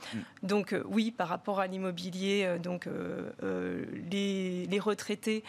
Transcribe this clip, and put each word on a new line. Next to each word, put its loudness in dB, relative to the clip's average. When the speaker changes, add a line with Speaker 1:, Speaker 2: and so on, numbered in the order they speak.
Speaker 1:
Mm. -2
Speaker 2:
Donc, 2
euh, 2
oui, 4
par 0
rapport 0
à 4
l'immobilier, 0
euh, 2
donc, -4
euh, -4
euh, 0
les, 0
les 2
retraités, 0